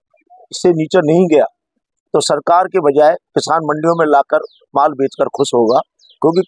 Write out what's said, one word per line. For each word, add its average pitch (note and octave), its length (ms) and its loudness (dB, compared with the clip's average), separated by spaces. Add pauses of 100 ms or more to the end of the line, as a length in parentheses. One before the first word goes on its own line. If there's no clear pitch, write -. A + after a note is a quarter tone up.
(520)
इससे - 180 0
नीचे E3 320 0
नहीं E3 260 2
गया D#3 160 4 (720)
तो D#3 60 2
सरकार E3+ 460 0
के F3+ 140 -2
बजाय D3 340 2 (200)
किसान D3+ 300 -2
मंडियों D#3 340 -2
में E3 80 2
लाकर D3 380 0 (300)
माल D3 180 2
बेचकर C3 360 -4
खुश - 260 -6
होगा, A#2+ 260 2 (420)
क्योंकि E3 260 0